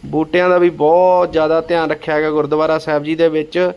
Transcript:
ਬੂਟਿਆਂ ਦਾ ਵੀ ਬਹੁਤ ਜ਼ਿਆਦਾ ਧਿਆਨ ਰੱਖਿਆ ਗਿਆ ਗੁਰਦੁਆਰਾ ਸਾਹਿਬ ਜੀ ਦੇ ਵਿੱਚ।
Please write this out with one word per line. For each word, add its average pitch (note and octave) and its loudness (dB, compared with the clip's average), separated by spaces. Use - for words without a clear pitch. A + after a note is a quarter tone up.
ਬੂਟਿਆਂ D#3 -2
ਦਾ F3+ 4
ਵੀ F3 4
ਬਹੁਤ F3 2
ਜ਼ਿਆਦਾ D#3+ 0
ਧਿਆਨ E3 -4
ਰੱਖਿਆ D3+ -4
ਗਿਆ D#3 -2
ਗੁਰਦੁਆਰਾ D3+ 0
ਸਾਹਿਬ D3+ -4
ਜੀ D#3 -4
ਦੇ E3 2
ਵਿੱਚ। D#3+ -2